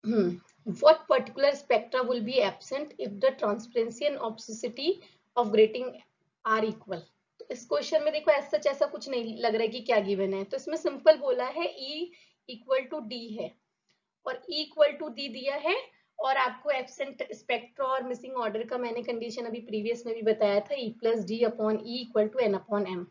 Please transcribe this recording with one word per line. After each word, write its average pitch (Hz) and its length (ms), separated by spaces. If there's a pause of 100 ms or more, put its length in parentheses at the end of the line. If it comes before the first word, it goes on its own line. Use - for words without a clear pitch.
हम्म, 202 760
what 311 280
particular 277 520
spectra 254 420
will 240 220
be 254 180
absent 269 560
if 202 220
the 262 180
transparency 226 680
and 277 120 (120)
opacity 233 600 (460)
of 220 160
grating 240 420 (500)
are 220 200
equal? 190 420 (340)
तो - 100
इस 247 180
question 294 360
में 311 80
देखो 302 200
as 285 220
such 302 120
ऐसा 285 200
कुछ 294 220
नहीं 226 300
लग 226 160
रहा 226 80
है 220 60
कि 247 140
क्या 226 180 (100)
given 196 240
है, 196 100
तो 196 120
इसमें 302 220
simple 311 400
बोला 247 280
है 311 260 (140)
E 302 180 (440)
equal 254 440
to 311 160
D 233 140 (160)
है - 120 (760)
और 254 240
E 302 140
equal 294 360
to 311 160
D 277 160
दिया 269 220 (120)
है 370 100 (420)
और 269 180
आपको 247 340
absent 262 520 (120)
spectra 247 520
और 262 180
missing 254 320
order 220 320
का 247 100
मैंने 240 240
condition 233 440
अभी 226 200
previous 233 400
में 226 80
भी 226 80
बताया 208 380
था, 285 140
E 254 140 (140)
plus 226 280
D 226 80 (100)
upon 214 320
E 233 200
equal 214 340
to 262 120
N 196 120
upon 208 300
M। 180 220